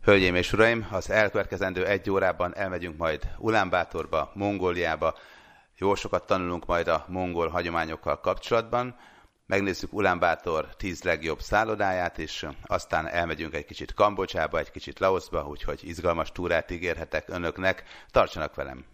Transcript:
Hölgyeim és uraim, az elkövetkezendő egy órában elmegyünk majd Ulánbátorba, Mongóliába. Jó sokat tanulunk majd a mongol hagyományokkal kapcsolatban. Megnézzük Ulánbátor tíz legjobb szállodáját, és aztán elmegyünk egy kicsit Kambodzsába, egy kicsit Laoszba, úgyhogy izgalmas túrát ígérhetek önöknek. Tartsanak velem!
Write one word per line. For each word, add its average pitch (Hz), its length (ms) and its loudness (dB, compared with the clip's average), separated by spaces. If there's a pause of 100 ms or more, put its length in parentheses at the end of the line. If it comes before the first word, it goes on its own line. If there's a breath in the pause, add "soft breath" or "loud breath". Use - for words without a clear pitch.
Hölgyeim 95 280 8
és 90 180 2
uraim, 110 380 4
az 92 180 -4
elkövetkezendő 95 760 2
egy 98 240 0
órában 90 460 2
elmegyünk 87 420 -4
majd 80 300 -2 (100)
Ulánbátorba, 87 960 0
Mongóliába. 87 840 0 (600 loud breath)
Jó 98 180 2
sokat - 300 -2
tanulunk 87 400 0
majd 85 220 0
a 80 200 2
mongol 90 400 -2
hagyományokkal 82 720 -2
kapcsolatban. 117 760 -2 (500 loud breath)
Megnézzük 98 480 0
Ulánbátor 87 840 2
tíz 87 280 -6
legjobb 80 380 0
szállodáját, 101 760 0
és 78 280 -8 (180)
aztán 85 420 -2
elmegyünk 82 480 -2
egy 73 100 -4
kicsit - 280 -12
Kambodzsába, 92 680 0
egy 73 120 -6
kicsit - 280 -12
Laoszba, 85 480 0
úgyhogy 73 360 -6
izgalmas 82 480 -2
túrát 85 400 0
ígérhetek 82 580 -4
önöknek. 90 540 -2 (280 loud breath)
Tartsanak - 440 0
velem! 67 380 -8